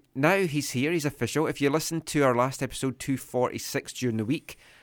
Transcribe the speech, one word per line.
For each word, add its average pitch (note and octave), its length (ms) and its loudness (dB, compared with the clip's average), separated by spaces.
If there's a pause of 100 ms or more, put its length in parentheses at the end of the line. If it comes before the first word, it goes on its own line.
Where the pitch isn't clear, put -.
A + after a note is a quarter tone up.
(160)
now D#3+ 220 4
he's D3 340 0
here, C3 180 0
he's E3 160 0
official. C#3+ 400 0
If D3+ 140 -4
you C#3 100 4
listened D#3+ 360 -2
to D3 180 2
our B2+ 100 6
last B2+ 280 0
episode, C3 360 -4
two C3+ 180 -2
forty-six, - 760 -2
during A#2+ 240 -2
the G#2+ 60 0
week, - 340 -4 (240)